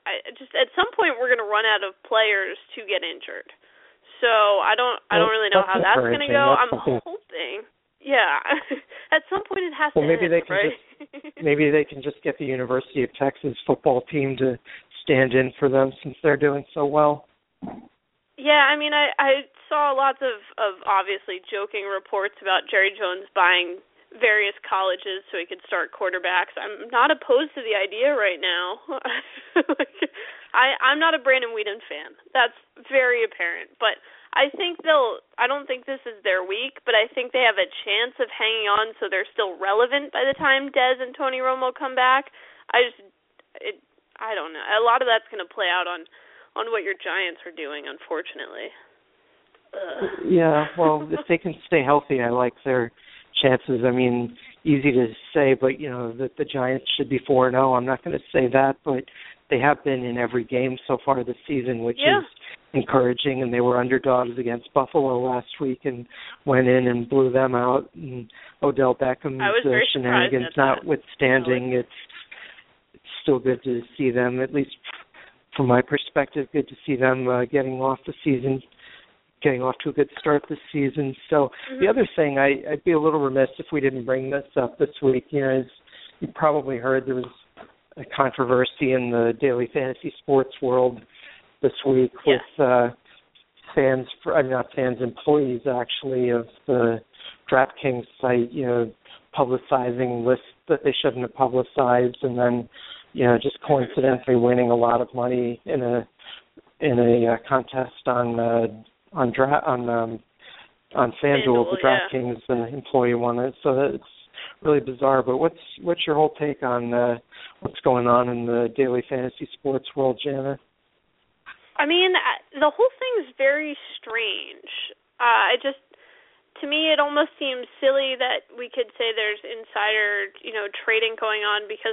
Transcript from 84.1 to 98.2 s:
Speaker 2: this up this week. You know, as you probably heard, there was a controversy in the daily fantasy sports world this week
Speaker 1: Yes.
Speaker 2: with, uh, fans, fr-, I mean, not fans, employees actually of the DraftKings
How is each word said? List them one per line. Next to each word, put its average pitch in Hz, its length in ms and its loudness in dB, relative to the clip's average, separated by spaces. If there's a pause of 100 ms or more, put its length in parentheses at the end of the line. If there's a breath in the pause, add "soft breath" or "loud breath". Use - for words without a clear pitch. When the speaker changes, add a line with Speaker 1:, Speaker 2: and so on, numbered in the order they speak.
Speaker 2:
this 139 160 -4 (160)
up 123 160 -4
this 147 140 0 (100)
week. 131 300 2
You 143 120 -2
know, 131 180 0
as 127 60 -4 (520 loud breath)
you 165 160 -8
probably 143 440 0
heard, 131 280 0
there 135 80 -2
was 127 100 -4 (720)
a 143 60 -14 (100)
controversy 127 800 0
in 127 180 0
the 117 300 2
daily 123 320 0
fantasy 131 400 -6 (100)
sports 135 280 2 (100)
world 127 400 2 (640 loud breath)
this 135 100 2 (140)
week 131 260 4 (140)
Speaker 1:
Yes. 131 140 4 (180)
Speaker 2:
with, 143 80 4
uh, 123 220 4 (840 soft breath)
fans, 131 320 2 (160)
fr-, - 120 -2
I 156 80 4
mean, 131 100 -4
not 123 220 -2
fans, 127 260 -2
employees 127 640 0
actually 127 640 -2
of 117 180 0 (200)
the 117 340 2 (500 loud breath)
DraftKings 127 560 0 (140)